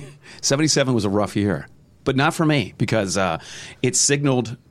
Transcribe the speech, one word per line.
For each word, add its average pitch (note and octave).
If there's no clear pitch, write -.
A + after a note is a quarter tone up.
Seventy-seven C#3
was A2
a G#2
rough G2+
year. G2
But C#3
not D3
for E3+
me, C#3+
because, G2
uh, F2
it B2
signaled C3